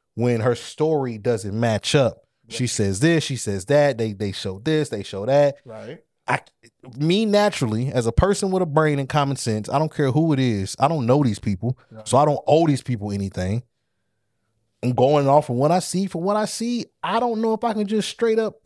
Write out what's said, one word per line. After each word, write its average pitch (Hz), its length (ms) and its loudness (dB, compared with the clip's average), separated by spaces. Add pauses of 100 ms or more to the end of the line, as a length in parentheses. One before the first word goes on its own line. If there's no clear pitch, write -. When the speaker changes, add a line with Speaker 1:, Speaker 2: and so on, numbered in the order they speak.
(160)
Speaker 1:
when 120 260 0
her 117 140 0
story 139 640 -4
doesn't 107 400 -4
match 117 340 0
up. 131 300 2 (240)
She - 160 -6
Speaker 2:
Right. 117 80 -2
Speaker 1:
says 98 300 -2
this, 160 220 4
she 139 120 -6
says 98 300 -6
that. 143 340 2
They, 110 140 -4
they 101 180 -4
show 95 260 -8
this, 151 320 -2
they 101 140 -8
show 101 240 -8
that. 143 360 4
Speaker 2:
Right. 113 380 -16 (260)
Speaker 1:
I, 123 120 0 (580)
me 180 300 2
naturally, 143 640 0
as 123 160 -2
a - 40 2
person 196 380 2
with 185 140 0
a 170 40 0
brain 151 300 2
and 135 100 -4
common 139 300 0
sense, 107 320 -4
I 135 80 0
don't 156 160 -2
care 143 160 0
who 156 240 2
it 135 60 2
is. 107 400 0
I 131 80 4
don't 151 180 -2
know 135 160 4
these 113 180 0
people, 107 380 -2 (140)
Speaker 2:
Right. 110 160 -18
Speaker 1:
so 123 100 2
I 147 80 6
don't 147 220 0
owe 160 180 6
these 143 160 2
people 104 300 -4
anything. 98 500 -2 (1200)
I'm 123 100 0
going 139 340 4
off 143 220 4
of 120 60 -2
what 143 160 2
I 180 80 4
see. 185 260 -4
From 175 160 -8
what 202 160 0
I 214 80 -2
see, 233 400 -6 (180)
I 233 160 -2
don't 233 220 -2
know 220 120 0
if 220 100 -4
I 226 100 -2
can 208 140 -2
just 208 220 -2
straight 226 280 0
up, 220 280 -2